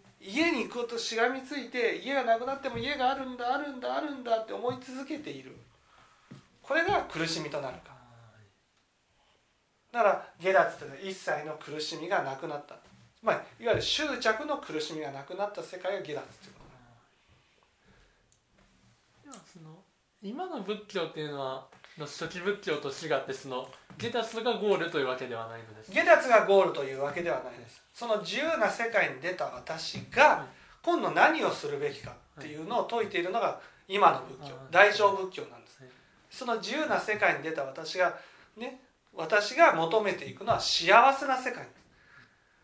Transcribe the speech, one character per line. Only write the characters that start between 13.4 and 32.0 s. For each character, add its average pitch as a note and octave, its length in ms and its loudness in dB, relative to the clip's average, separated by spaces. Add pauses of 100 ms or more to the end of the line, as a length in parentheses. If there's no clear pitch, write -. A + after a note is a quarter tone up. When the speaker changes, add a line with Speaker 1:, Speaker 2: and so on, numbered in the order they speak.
Speaker 1:
い A3+ 80 -10
わ A3+ 60 4
ゆ - 60 6
る A3+ 40 -2
執 C#4 380 -2
着 A3 260 0
の F#3+ 120 -2
苦 D#3 240 -6
し D#3 120 -8
み D#3 60 -8
が D3 120 -8
な C3+ 120 -12
く F3+ 120 -12
な G3+ 100 -2
っ G#3 80 -6
た E3+ 100 -10
世 F3+ 140 -14
界 F#3 160 -4
が F#3+ 80 -6
下 D3 120 -10
脱 D3 60 -6
っ - 60 -12
て - 220 -20
い - 20 -20
う - 60 -20
こ - 40 -20 (2750)
と。 C#4+ 80 -18
Speaker 2:
で - 60 -14
は、 E3 80 -20
そ - 160 -20
の、 D#3 160 -20 (440)
今 B3+ 240 -8
の D#4+ 160 -8
仏 G3 280 -8
教 F3+ 140 -4
っ D#3+ 100 -8
て D#3+ 80 -10
い D3+ 60 -6
う D3 40 -10
の C#3+ 80 -8
は、 C3+ 280 -8 (300)
の D3+ 80 -10
初 - 220 -10
期 E3+ 120 -10
仏 G3 220 -4
教 D3+ 160 -2
と C#3+ 120 -4
違 D3+ 280 -2
っ C3+ 80 -2
て、 - 60 -8
そ - 160 -10
の、 B2+ 220 -6 (280)
下 A#3 120 -6
脱 A3+ 340 -4
が A#3+ 120 0
ゴ G3 200 2
ー - 40 0
ル E3 120 -2
と D#3+ 80 0
い C3+ 40 2
う B2+ 40 0
わ B2+ 80 -2
け B2+ 120 -8
で A#2+ 80 -8
は A2+ 120 -8
な A2+ 100 -14
い A2+ 60 -14
の - 100 -20
で - 120 -18
す - 80 -18
か？ D4 80 2
Speaker 1:
下 E4+ 160 10
脱 C4 100 0
が G#3+ 180 8
ゴ G3 180 8
ー F3 40 4
ル - 60 -2
と D3 100 -4
い C3+ 120 -4
う C3+ 60 -4
わ C#3+ 120 -2
け E3+ 80 -6
で E3+ 80 -2
は C3 140 -2
な B2 60 -12
い A#2+ 80 -16
で - 20 -18 (100)
す。 - 80 -20
Speaker 2:
は - 20 -20
い。 - 20 -20 (120)
Speaker 1:
そ A#3 140 -10
の G#3+ 140 0
自 F3+ 160 -6
由 D#4 200 0
な G#3+ 120 4
世 A3+ 200 -4
界 F3 240 2
に B2+ 80 -14
出 F3+ 140 -4
た D#3 100 -4
私 - 680 -10
が、 C#4 160 8
Speaker 2:
は - 160 4
い。 - 40 -12 (360)
Speaker 1:
今 E4+ 180 2
度 F3 100 0
何 C4 340 6
を E3 60 2
す - 160 -6
る C#3+ 120 -4
べ C#3+ 120 -2
き - 100 -14